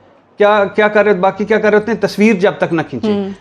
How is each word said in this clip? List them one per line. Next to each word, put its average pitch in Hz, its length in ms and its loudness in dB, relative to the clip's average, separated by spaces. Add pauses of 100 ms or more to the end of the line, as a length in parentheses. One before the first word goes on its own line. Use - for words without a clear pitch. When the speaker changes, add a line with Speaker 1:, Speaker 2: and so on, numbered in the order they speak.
(380)
Speaker 1:
क्या, 208 260 4
क्या 214 240 0
कर 214 160 2
रहे, 208 100 2
बाकी 190 300 -2
क्या 214 140 0
कर 208 120 0
रहे 208 100 4
होते 226 120 -4
हैं, 208 80 -6
तस्वीर 208 360 0
जब 180 220 0
तक 160 140 -2
ना 160 100 -2
खींचे। 135 260 -6
Speaker 2:
हम्म। 196 320 -4